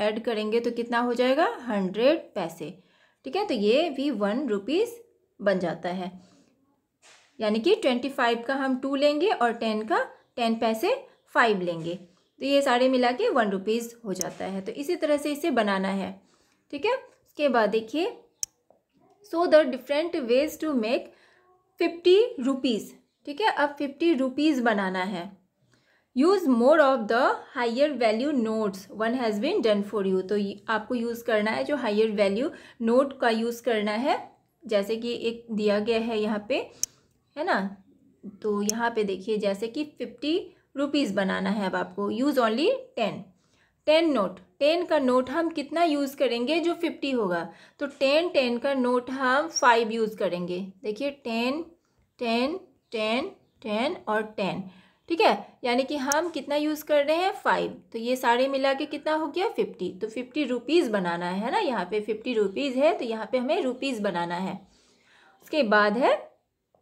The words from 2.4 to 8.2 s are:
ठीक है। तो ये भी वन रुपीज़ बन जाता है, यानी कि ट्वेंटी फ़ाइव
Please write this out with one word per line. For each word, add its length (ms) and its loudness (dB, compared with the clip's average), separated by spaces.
ठीक 120 -6
है। 100 -2
तो 80 0
ये 360 4
भी 220 -2
वन 360 -2
रुपीज़ 420 -2
बन 180 2
जाता 320 -4
है, 200 -6
यानी 220 2
कि 160 4
ट्वेंटी 320 0
फ़ाइव 380 0